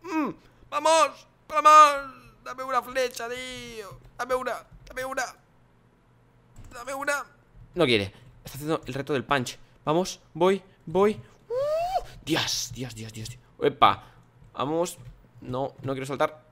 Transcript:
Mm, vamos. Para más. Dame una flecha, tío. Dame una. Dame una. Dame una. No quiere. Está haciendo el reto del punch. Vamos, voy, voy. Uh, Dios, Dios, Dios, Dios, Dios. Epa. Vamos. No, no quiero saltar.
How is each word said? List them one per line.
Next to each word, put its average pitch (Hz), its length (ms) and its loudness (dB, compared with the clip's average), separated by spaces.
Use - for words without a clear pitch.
Mm, 320 280 -2
vamos. 302 580 2
Para 302 160 -2
más. 285 580 8
Dame 254 200 -12
una 262 180 0
flecha, 247 460 -4
tío. 240 680 -12
Dame 254 160 -2
una. 247 200 -4
Dame 254 180 -10
una. 262 200 -6
Dame 247 220 -10
una. 285 300 -2
No 170 120 4
quiere. 101 260 2
Está - 120 -16
haciendo 151 300 -4
el 127 80 -10
reto 139 180 -6
del 123 120 -2
punch. 135 340 -2
Vamos, 170 360 -2
voy, 185 280 2
voy. 202 340 2
Uh, 622 560 -2
Dios, - 500 -4
Dios, 120 200 -10
Dios, 110 180 -12
Dios, 113 160 -12
Dios. - 120 -16
Epa. 120 440 4
Vamos. 160 460 -4
No, 127 420 -8
no 135 100 -4
quiero 131 140 -6
saltar. 147 460 -4